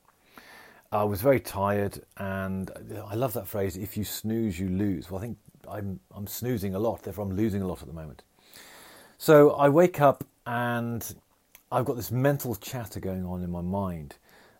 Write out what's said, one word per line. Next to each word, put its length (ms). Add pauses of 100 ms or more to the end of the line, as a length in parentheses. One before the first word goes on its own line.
(920)
I 100
was 180
very 200
tired, 640 (160)
and 520 (340)
I 120
love 160
that 160
phrase, 280
"If 200
you 80
snooze, 560
you 80
lose." 420
Well, 80
I 40
think 160 (300)
I'm, 300 (160)
I'm 140
snoozing 480
a 20
lot, 240
therefore 220
I'm 100
losing 280
a 40
lot 160
at 60
the 60
moment. 280 (960)
So 340
I 180
wake 300
up, 220 (240)
and 580 (680)
I've 120
got 120
this 160
mental 420
chatter 460
going 260
on 160
in 80
my 100
mind 580 (420)